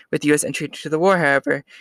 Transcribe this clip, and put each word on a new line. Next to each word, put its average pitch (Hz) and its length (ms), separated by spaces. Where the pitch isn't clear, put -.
With 151 140
U 147 100
S 151 80
entry 156 220
into - 220
the 156 120
war, 190 180
however, 139 460